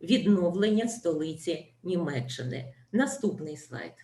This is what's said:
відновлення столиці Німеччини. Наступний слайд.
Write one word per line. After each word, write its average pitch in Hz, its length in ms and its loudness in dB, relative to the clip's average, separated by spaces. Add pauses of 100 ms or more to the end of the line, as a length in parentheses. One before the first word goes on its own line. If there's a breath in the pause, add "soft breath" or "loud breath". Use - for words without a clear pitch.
відновлення 202 840 4
столиці 160 840 -4 (100)
Німеччини. 143 880 -4 (180 loud breath)
Наступний 185 680 -2
слайд. - 360 -12 (100)